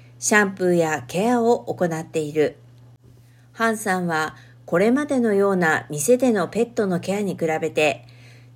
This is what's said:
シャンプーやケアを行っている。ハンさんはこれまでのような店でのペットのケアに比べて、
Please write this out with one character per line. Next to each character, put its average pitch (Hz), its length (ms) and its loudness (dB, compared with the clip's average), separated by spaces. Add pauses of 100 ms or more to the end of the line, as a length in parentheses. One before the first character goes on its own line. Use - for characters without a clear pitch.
(180)
シ - 160 0
ャ 208 100 6
ン 196 100 -4
プ 185 100 -4
ー 180 100 4
や 156 340 0
ケ 208 220 0
ア 247 100 2
を 233 200 2
行 - 260 -4
っ 160 180 -4
て - 160 -6
い 147 120 -6
る。 147 260 0 (960)
ハ 226 180 -2
ン 220 80 -4
さ 190 180 -2
ん 180 100 -2
は 156 300 -4 (300)
こ 170 120 0
れ 208 120 4
ま 285 160 0
で 269 140 0
の 226 120 2
よ 196 180 2
う 196 60 0
な 160 320 0
店 165 300 2
で 254 140 2
の 180 160 0
ペ 214 140 -2
ッ 233 80 -4
ト 220 160 -2
の 180 140 -2
ケ 190 160 -4
ア 208 60 -4
に 170 160 -6
比 170 80 -2 (140)
べ 156 100 -4
て、 151 360 0 (500)